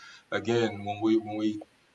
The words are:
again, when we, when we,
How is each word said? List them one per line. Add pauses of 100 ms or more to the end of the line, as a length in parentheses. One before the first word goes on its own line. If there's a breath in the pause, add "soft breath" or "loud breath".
(320 soft breath)
again,
when
we,
when
we, (340)